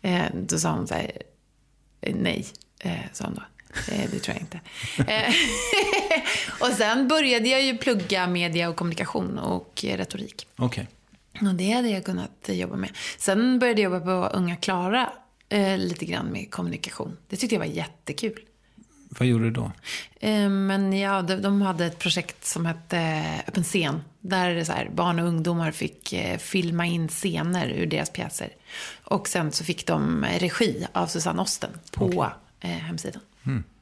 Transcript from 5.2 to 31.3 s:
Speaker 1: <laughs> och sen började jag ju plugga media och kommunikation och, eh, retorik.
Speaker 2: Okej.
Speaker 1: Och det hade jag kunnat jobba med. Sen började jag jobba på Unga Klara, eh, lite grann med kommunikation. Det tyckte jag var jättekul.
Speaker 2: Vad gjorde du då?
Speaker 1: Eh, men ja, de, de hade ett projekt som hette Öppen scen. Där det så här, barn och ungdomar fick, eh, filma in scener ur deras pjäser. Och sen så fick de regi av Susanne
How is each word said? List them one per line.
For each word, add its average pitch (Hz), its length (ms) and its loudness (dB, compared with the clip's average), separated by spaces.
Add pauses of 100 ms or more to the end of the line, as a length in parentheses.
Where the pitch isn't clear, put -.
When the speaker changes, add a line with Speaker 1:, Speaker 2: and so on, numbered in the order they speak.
Speaker 1:
<laughs> - 0 -
och 240 80 2 (100)
sen 240 300 4
började 254 420 4
jag 262 120 6
ju 262 160 2
plugga 190 500 2
media 170 420 2
och 165 60 -4
kommunikation 175 640 -2
och, - 460 -4
eh, - 120 0
retorik. - 580 -8
Speaker 2:
Okej. 120 320 -2 (540)
Speaker 1:
Och 196 140 2
det 185 160 0
hade 240 180 2
jag 196 160 -2
kunnat 180 260 -4 (180)
jobba 180 260 -2
med. 190 140 -2 (280)
Sen 233 420 4
började 233 220 4
jag 185 120 4
jobba 170 120 -2
på 185 320 2
Unga 175 180 2
Klara, 185 540 2 (400)
eh, 196 280 4
lite 175 280 -2
grann 175 200 -2
med - 260 -6
kommunikation. - 680 -6 (120)
Det 196 60 -6
tyckte 226 200 0
jag 180 40 2
var 165 60 -2
jättekul. - 720 -6 (720)
Speaker 2:
Vad - 180 0
gjorde 117 160 4
du 113 80 2
då? 113 200 -4 (480)
Speaker 1:
Eh, 208 300 4
men 196 500 2
ja, 196 220 2
de, 180 140 0
de 196 260 2
hade 175 240 2
ett 165 140 -4
projekt - 460 -2
som 170 200 -2
hette 165 580 0 (240)
Öppen 180 160 0
scen. 156 380 0 (200)
Där 180 340 2
det 165 100 0
så 160 60 -2
här, - 240 -2
barn 175 240 2
och 170 80 2
ungdomar 165 440 2
fick, - 420 -6
eh, 180 240 -2
filma 170 480 0
in 170 220 0
scener 170 600 0
ur - 160 0
deras 156 240 0
pjäser. - 400 -6 (540)
Och - 240 -2
sen 160 240 0
så - 120 -2
fick - 240 -4
de 151 380 2 (120)
regi 170 560 2
av 175 140 0
Susanne 170 340 0